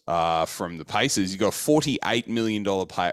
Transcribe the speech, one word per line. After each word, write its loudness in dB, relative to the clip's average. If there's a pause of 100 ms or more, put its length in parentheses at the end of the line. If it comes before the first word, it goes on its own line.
uh, 2
from -6
the -10
Pacers. 0
He's -6
got 2
a 0
forty-eight 0
million 0
dollar 0
pla-, -2